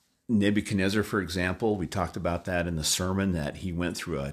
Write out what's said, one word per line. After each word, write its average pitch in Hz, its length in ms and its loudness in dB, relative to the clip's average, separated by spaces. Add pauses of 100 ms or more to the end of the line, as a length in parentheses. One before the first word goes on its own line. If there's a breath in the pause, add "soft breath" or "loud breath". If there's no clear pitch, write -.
(280)
Nebuchadnezzar, 101 760 4
for 104 180 0
example, 92 560 0
we 87 100 -4
talked 87 300 -2
about 85 300 -2
that 87 200 0
in 85 100 -2
the 76 80 -2
sermon, 95 480 0
that 76 260 -2
he 90 140 -6
went 85 240 -2
through 76 240 -4
a 69 120 -4